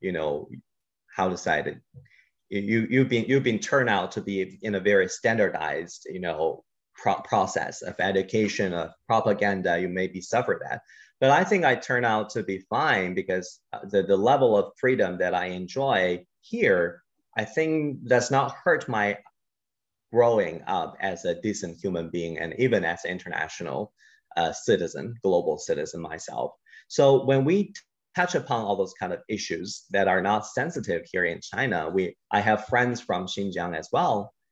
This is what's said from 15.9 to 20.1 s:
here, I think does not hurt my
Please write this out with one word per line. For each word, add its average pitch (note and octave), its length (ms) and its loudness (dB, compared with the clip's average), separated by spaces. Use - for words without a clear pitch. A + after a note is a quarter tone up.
here, G2 600 0
I A2 60 0
think D#3 640 -2
does B2 260 4
not C3+ 200 2
hurt - 360 0
my G#2 280 0